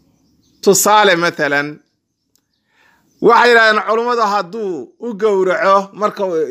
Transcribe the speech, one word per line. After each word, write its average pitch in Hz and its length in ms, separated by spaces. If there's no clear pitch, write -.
Tusaale, 202 520
mathalan, 147 520
waxay 233 280
yidhahdeen 220 340
culummadu, 233 380
hadduu 196 800
u 240 140
gowraco, 190 800
marka 202 320
uu 160 260